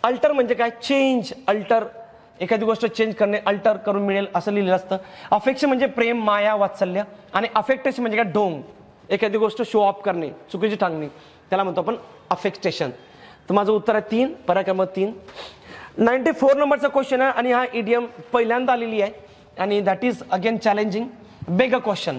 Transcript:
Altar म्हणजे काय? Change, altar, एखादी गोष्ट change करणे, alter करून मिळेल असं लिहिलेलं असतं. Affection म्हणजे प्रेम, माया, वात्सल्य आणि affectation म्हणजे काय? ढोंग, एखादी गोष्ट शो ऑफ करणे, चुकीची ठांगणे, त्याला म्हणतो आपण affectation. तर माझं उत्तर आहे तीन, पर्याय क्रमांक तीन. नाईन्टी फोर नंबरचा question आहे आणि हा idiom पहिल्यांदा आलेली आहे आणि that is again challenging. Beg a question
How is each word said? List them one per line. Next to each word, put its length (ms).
Altar 300
म्हणजे 220
काय? 160
Change, 640
altar, 380
एखादी 240
गोष्ट 220
change 280
करणे, 320
alter 300
करून 260
मिळेल 320
असं 180
लिहिलेलं 240
असतं. 200
Affection 360
म्हणजे 200
प्रेम, 380
माया, 300
वात्सल्य 480
आणि 220
affectation 480
म्हणजे 200
काय? 100
ढोंग, 280
एखादी 280
गोष्ट 280
शो 140
ऑफ 240
करणे, 260
चुकीची 240
ठांगणे, 320
त्याला 120
म्हणतो 180
आपण 140
affectation. 600
तर 60
माझं 180
उत्तर 220
आहे 160
तीन, 220
पर्याय 320
क्रमांक 320
तीन. 160
नाईन्टी 340
फोर 240
नंबरचा 320
question 320
आहे 100
आणि 220
हा 120
idiom 320
पहिल्यांदा 400
आलेली 300
आहे 100
आणि 220
that 220
is 120
again 180
challenging. 480
Beg 120
a 100
question 380